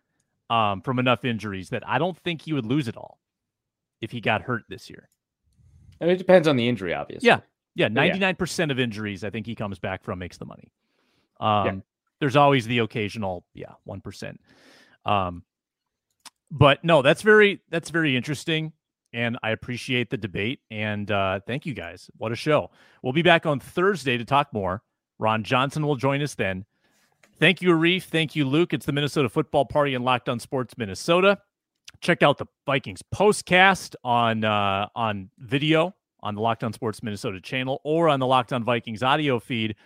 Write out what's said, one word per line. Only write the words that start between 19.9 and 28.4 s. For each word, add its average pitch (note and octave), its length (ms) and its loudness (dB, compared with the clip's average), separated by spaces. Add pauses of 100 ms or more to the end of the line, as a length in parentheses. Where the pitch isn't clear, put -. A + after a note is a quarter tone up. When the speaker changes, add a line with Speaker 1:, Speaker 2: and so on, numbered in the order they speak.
Speaker 1:
the C3+ 80 -4
debate, G2 420 -6 (100)
and, G#2+ 400 -6
uh, G2 380 0
thank A#2+ 180 -8
you D3 80 -6
guys. F2 440 -14
What A2+ 160 -6
a - 20 -4
show. C3 360 0 (300)
We'll B2+ 120 -4
be E3 80 2
back E3 240 4
on D3 160 0
Thursday D3 560 -2
to A#2 80 -8
talk C#3 260 0
more. F#2+ 320 -4 (340)
Ron A2 260 0
Johnson C3+ 440 -2
will D3 80 0
join C#3 260 -2
us D3 140 -6
then. F#2+ 300 -4 (760)
Thank E3 220 4
you, F3+ 80 2
Arif. E3+ 340 2
Thank D#3+ 320 -2
you, D3+ 100 0